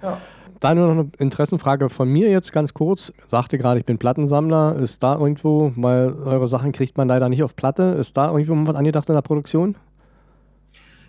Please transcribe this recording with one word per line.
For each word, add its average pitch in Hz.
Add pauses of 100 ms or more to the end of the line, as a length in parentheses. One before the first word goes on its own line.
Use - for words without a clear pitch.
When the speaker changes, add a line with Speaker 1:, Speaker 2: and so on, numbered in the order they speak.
Speaker 1:
Ja. 180 (400)
Speaker 2:
da 139
nur 175
noch 160
eine 147
Interessenfrage 139
von 127
mir 170
jetzt 190
ganz 151
kurz. 180 (140)
Sagte 123
gerade, 123
ich 117
bin 117
Plattensammler. 151
Ist 131
da 135
irgendwo, 151
weil 123
eure 131
Sachen 127
kriegt 135
man 131
leider 127
nicht 127
auf 131
Platte, 180
ist -
da 143
irgendwo 151 (140)
was 151
angedacht 147
in 160
der 143
Produktion? 160 (1300)